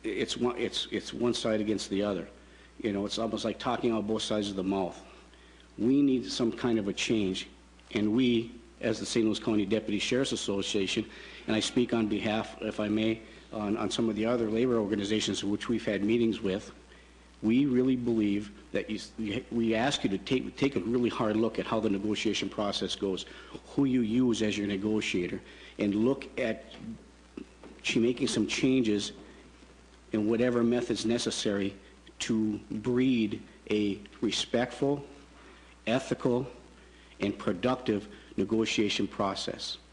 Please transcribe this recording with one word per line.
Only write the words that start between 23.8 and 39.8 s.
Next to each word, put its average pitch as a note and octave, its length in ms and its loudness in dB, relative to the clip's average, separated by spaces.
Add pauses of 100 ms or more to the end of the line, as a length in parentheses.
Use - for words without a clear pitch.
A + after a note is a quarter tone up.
you B2+ 160 4
use A2+ 400 4
as G#2 160 2
your G2+ 100 -2
negotiator, G2+ 720 0 (400)
and G2+ 140 2
look A#2+ 340 2 (120)
at A#2 340 -4 (1120)
ch-, - 140 0
making A#2+ 300 2
some G#2+ 200 2
changes A#2 640 2 (1000)
in G#2+ 160 0
whatever A#2+ 360 4
methods A#2+ 420 2
necessary G#2 680 0 (420)
to A2 400 0 (140)
breed A#2 680 2 (280)
a G#2 300 2 (220)
respectful, B2+ 840 0 (800)
ethical, B2+ 640 0 (720)
and G2+ 180 -2
productive G#2+ 720 0 (300)
negotiation G#2+ 680 2
process. - 720 -4 (160)